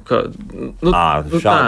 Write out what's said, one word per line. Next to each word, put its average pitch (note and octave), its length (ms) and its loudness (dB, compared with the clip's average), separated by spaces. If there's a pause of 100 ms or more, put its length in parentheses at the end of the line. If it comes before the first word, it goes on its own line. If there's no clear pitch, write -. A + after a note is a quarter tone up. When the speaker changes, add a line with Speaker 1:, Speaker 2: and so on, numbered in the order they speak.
Speaker 1:
Ka, - 240 0
nu, - 680 -4
Speaker 2:
Ā, E2+ 100 4 (160)
Speaker 1:
nu, D2+ 160 -4
Speaker 2:
šādi E3+ 80 -2
Speaker 1:
tā, G#2 140 4 (100)